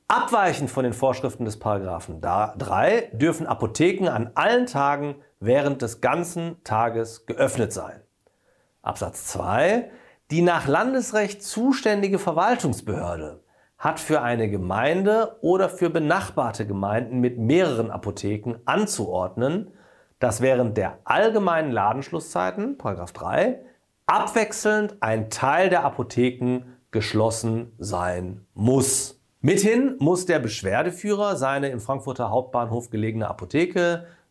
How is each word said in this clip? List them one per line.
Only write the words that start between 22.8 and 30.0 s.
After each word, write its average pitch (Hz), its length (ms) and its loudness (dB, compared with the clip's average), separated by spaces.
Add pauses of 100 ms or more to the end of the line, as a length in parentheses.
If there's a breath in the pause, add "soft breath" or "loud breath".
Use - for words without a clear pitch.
drei, 220 460 0 (480 loud breath)
abwechselnd 214 920 0
ein 110 280 0
Teil 156 400 2
der 170 160 2
Apotheken 123 760 0 (300 loud breath)
geschlossen 113 880 0
sein 90 760 -6
muss. 127 680 2 (220)
Mithin 220 560 4
muss 180 260 2